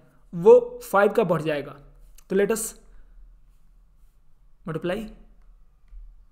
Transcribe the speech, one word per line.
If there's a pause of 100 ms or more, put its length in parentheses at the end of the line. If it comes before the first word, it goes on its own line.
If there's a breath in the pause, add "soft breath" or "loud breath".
(320 soft breath)
वो
फ़ाइव
का
बढ़
जाएगा। (540)
तो
let
us (2000)
multiply। (1300)